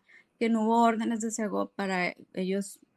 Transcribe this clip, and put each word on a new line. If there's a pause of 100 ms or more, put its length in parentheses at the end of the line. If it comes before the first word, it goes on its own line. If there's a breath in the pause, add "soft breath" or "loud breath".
(400 soft breath)
que
no
hubo
órdenes
de
Segov
para (200)
ellos (160)